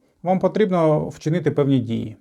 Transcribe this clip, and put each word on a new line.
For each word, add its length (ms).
вам 160
потрібно 680
вчинити 440
певні 280
дії. 420